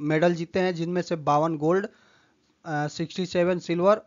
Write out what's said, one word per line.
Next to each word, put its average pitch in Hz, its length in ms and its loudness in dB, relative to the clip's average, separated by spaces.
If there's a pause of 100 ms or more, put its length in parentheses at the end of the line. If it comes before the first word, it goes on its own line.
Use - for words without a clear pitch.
मेडल 156 320 2
जीते 170 260 -4
हैं, 185 160 0
जिनमें 170 260 -2
से 175 140 -4
बावन 151 420 0
गोल्ड, 180 300 2 (800)
अ, 151 220 -4
सिक्सटी 170 380 -6
सेवन 175 340 0
सिल्वर 175 480 2